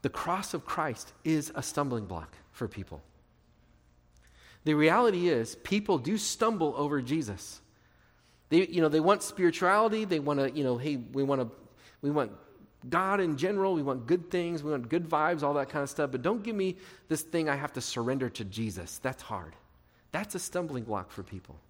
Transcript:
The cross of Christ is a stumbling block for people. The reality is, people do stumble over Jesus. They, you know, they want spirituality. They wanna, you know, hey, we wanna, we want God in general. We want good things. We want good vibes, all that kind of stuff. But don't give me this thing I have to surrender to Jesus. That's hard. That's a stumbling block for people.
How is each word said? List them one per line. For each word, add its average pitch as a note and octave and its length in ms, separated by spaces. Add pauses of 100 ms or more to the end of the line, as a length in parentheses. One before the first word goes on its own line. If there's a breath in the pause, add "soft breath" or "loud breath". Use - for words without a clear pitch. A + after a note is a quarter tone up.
The - 60
cross - 460
of D3+ 100
Christ - 480 (120)
is D#3 300
a C#3+ 80
stumbling B2 440
block E2+ 300 (140)
for - 160
people. F2+ 340 (1600 soft breath)
The D#3 100
reality F3 540
is, A#2 280
people G#3 420
do D#3+ 200
stumble G3 580
over C#3+ 240
Jesus. B2 600 (920 soft breath)
They, F3 160
you - 140
know, D#3 80
they D#3 120
want G3 220
spirituality. G3+ 800
They F3+ 140
wanna, C#3 300
you C#3+ 160
know, B2+ 120
hey, C#3+ 200
we B2 260
wanna, C3+ 260 (540 loud breath)
we C#3+ 80
want C3+ 220 (560)
God F#3+ 320
in D#3+ 160
general. F#3+ 380
We D#3 80
want C3 240
good E3+ 240
things. E3+ 320
We D3+ 100
want B2 160
good E3 200
vibes, D#3 340
all C#3+ 120
that C#3+ 140
kind D3 140
of C#3 60
stuff. C#3+ 220
But B2+ 120
don't G3+ 200
give A3+ 140
me F#3+ 200 (320 loud breath)
this D#3 140
thing D#3+ 260
I C#3+ 80
have C#3 180
to C3 60
surrender B2 500
to A2+ 140
Jesus. F#2+ 540
That's - 240
hard. E2+ 320 (580 soft breath)
That's G3+ 220
a F#3 40
stumbling D#3 460
block G#2 260
for G2 120
people. F2+ 340 (140)